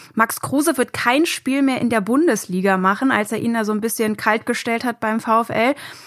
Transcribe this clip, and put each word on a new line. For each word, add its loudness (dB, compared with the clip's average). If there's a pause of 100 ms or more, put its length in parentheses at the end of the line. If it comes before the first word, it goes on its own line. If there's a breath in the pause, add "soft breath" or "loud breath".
(140)
Max 0
Kruse 0
wird 0
kein 2
Spiel -2
mehr 2
in 0
der 2
Bundesliga 2
machen, 2
als 0
er -2
ihn -2
da -2
so 0
ein -2
bisschen -2
kalt 0
gestellt -4
hat -4
beim -2
VfL. 2 (320 loud breath)